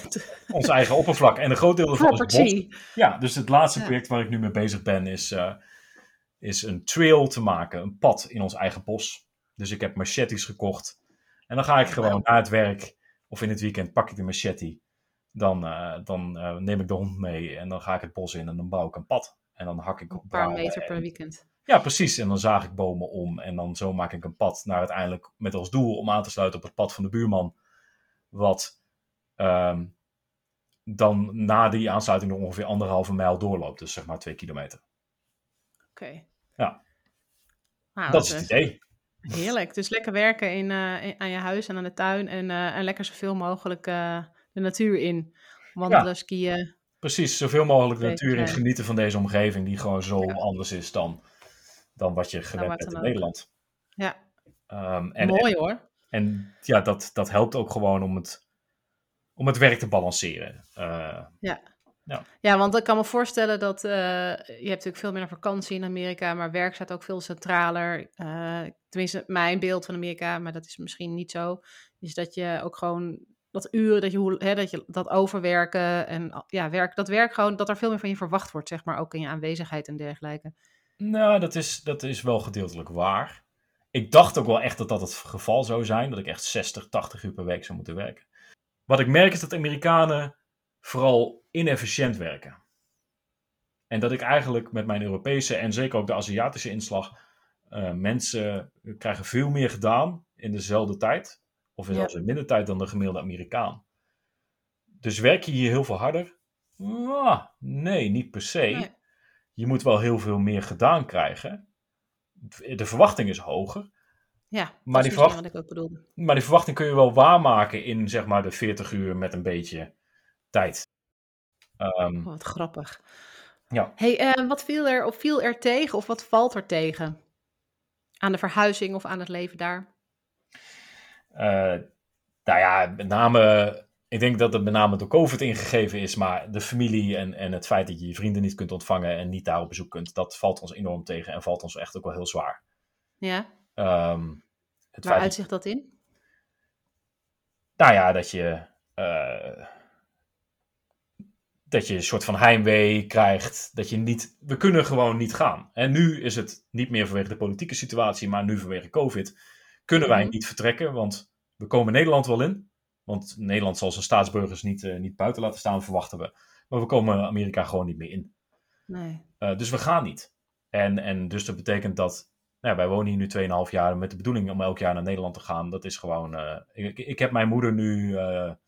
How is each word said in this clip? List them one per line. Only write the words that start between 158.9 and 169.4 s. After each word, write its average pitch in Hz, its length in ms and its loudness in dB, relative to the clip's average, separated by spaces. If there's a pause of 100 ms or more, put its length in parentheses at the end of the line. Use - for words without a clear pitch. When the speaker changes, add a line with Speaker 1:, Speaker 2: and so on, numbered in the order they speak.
Speaker 2:
covid 127 500 -2 (440)
kunnen 160 240 4
wij 107 140 8
Speaker 1:
Mhm. 104 100 0
Speaker 2:
niet 110 140 -6
vertrekken, 120 460 -2
want 107 400 -6 (240)
we 104 100 -12
komen 113 260 2
Nederland 143 340 4
wel 120 140 2
in. 196 300 -2 (340)
Want 101 340 -8
Nederland 101 400 -2
zal 95 140 -2
zijn 98 120 -8
staatsburgers 98 580 2
niet, 98 220 -4
eh, 92 140 -6
niet 95 180 -8
buiten 113 260 -2
laten 107 160 -4
staan, 98 240 -2
verwachten 92 360 -6
we. - 140 -10 (360)
Maar 123 120 -2
we 113 60 -2
komen 107 400 2
Amerika 98 380 -2
gewoon 90 220 -2
niet 85 100 -6
meer 80 140 -12
in. - 240 -12 (520)
Speaker 1:
Nee. 165 380 -12 (140)
Speaker 2:
Eh, - 180 -2